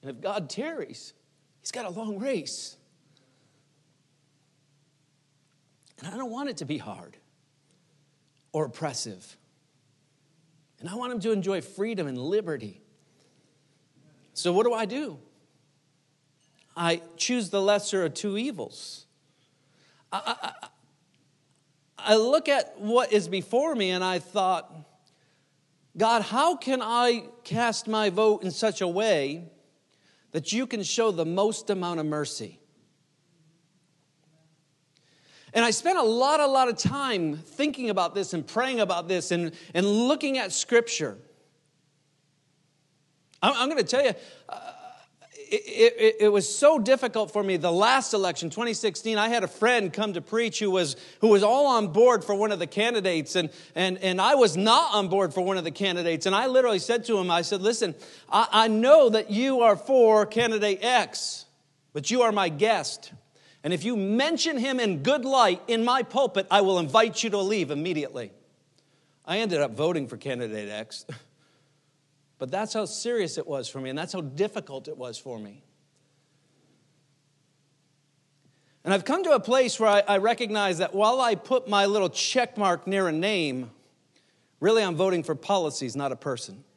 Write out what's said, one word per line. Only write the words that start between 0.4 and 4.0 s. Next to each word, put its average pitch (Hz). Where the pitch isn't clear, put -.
tarries, 277
he's -
got 240
a 180
long 208
race. 240